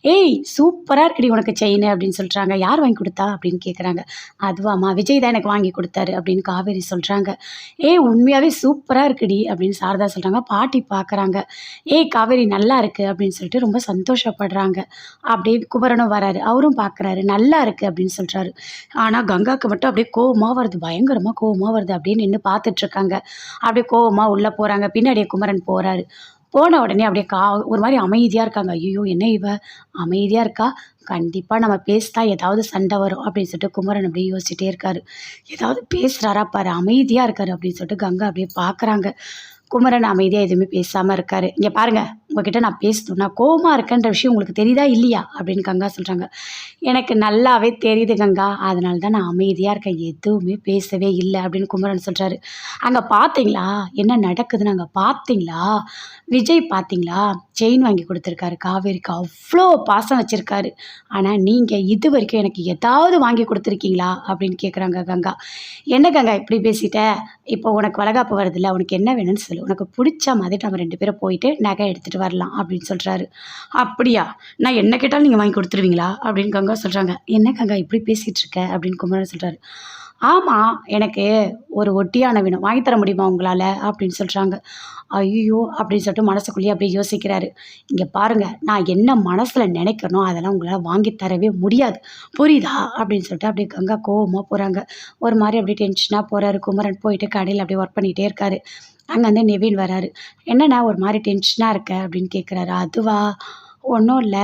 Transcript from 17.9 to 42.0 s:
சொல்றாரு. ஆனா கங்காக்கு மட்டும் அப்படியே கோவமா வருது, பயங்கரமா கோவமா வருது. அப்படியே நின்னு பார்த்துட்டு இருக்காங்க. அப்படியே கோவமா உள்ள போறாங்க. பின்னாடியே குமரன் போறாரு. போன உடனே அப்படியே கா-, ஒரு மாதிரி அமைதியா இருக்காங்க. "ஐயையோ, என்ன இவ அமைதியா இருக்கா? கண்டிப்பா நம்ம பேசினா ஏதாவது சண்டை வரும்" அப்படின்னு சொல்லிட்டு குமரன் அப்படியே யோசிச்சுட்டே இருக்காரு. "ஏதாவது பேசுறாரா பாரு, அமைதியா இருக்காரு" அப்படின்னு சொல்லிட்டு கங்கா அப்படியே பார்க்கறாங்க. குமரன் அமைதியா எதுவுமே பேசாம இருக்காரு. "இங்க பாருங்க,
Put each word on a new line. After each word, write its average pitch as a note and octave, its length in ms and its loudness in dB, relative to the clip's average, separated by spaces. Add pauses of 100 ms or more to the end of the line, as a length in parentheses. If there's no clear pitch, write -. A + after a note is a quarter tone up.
சொல்றாரு. F#3 360 -6 (420)
ஆனா A3 300 0
கங்காக்கு G#3+ 440 0
மட்டும் G#3 220 0
அப்படியே A3+ 200 0
கோவமா A3+ 440 2
வருது, A3+ 260 -2
பயங்கரமா F#3+ 540 0
கோவமா G#3+ 340 0
வருது. G#3 240 -2
அப்படியே F3+ 220 -2
நின்னு G#3 300 0
பார்த்துட்டு G3+ 380 -2
இருக்காங்க. G3 320 -2 (440)
அப்படியே A#3 320 0
கோவமா A3+ 340 4
உள்ள G#3 240 2
போறாங்க. G#3 440 -2
பின்னாடியே A3+ 340 2
குமரன் G3 400 -2
போறாரு. F#3 360 -2 (480)
போன D#4+ 300 4
உடனே G#3 220 2
அப்படியே G3+ 240 0
கா-, G3+ 380 0
ஒரு A3 160 -2
மாதிரி B3+ 200 2
அமைதியா A3 420 2
இருக்காங்க. G#3 300 -4
"ஐயையோ, F#3+ 300 -4
என்ன F#3 260 -2
இவ G3+ 280 -2 (360)
அமைதியா G3 480 -2
இருக்கா? A3 280 -2 (360)
கண்டிப்பா F3+ 540 -4
நம்ம G#3+ 180 2 (100)
பேசினா G#3+ 400 0
ஏதாவது G3 360 0
சண்டை G3 360 -2
வரும்" F#3+ 260 -2
அப்படின்னு G3 280 -4
சொல்லிட்டு F3+ 180 -6
குமரன் G3 380 -2
அப்படியே F#3 220 -4
யோசிச்சுட்டே F#3+ 380 -6
இருக்காரு. F#3 340 -6 (460)
"ஏதாவது A#3 340 -4 (120)
பேசுறாரா G#3+ 560 0
பாரு, G3 180 -2
அமைதியா A3+ 580 2
இருக்காரு" G3+ 280 -4
அப்படின்னு F3 260 -8
சொல்லிட்டு F3+ 240 -8
கங்கா F#3 220 -2
அப்படியே F#3 300 -6
பார்க்கறாங்க. G3+ 540 -2 (580)
குமரன் A#3+ 420 2
அமைதியா F#3+ 320 2
எதுவுமே F#3 280 2
பேசாம F#3+ 440 0
இருக்காரு. F#3 400 -2
"இங்க G3+ 160 0
பாருங்க, G#3+ 320 2 (240)